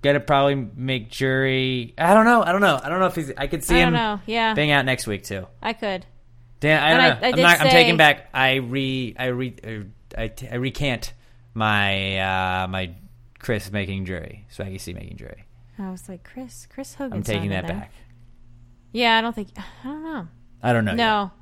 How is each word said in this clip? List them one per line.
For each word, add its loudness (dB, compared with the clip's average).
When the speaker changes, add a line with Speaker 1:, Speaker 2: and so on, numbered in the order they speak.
Speaker 1:
gonna 2
probably 2
make -6
jury. -2
I 6
don't 8
know. 6
I 0
don't 2
know. 4
I -8
don't -2
know 4
if 0
he's. -6
I -6
could -6
see 2
Speaker 2:
I 6
don't 6
Speaker 1:
him 0
Speaker 2:
know. -2
Yeah. 0
Speaker 1:
being 2
out 4
next -2
week -6
too. -8
Speaker 2:
I -4
could. -6
Speaker 1:
Dan, 4
I 4
don't 6
Speaker 2:
And 6
I, 8
Speaker 1:
know. 2
Speaker 2:
I 2
Speaker 1:
I'm 0
Speaker 2:
did 4
Speaker 1:
not. 8
I'm 4
Speaker 2:
say 6
Speaker 1:
taking 6
back. 6
I 2
re-, -4
I -4
re-, -4
er, -10
I -6
t-, -16
I -8
recant -4
my, 0
uh, -4
my -6
Chris -4
making -6
jury, -12
Swaggy -10
C -12
making -14
jury. -18
Speaker 2:
I -10
was -16
like, -18
"Chris, -18
Chris -14
Hogan -8
Speaker 1:
I'm -6
taking -4
Speaker 2:
signed -4
Speaker 1:
that -4
Speaker 2:
in -8
there." -6
Speaker 1:
back. -14
Speaker 2:
Yeah, 2
I 2
don't -4
think. -12
I -16
don't -12
know. -10
Speaker 1:
I 0
don't 2
know -2
Speaker 2:
No. 2
Speaker 1:
yet. -8